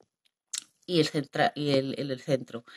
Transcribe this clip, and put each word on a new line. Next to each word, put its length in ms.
y 160
el 80
centra-, 460
y 160
el, 260
el, 140
el 100
centro. 460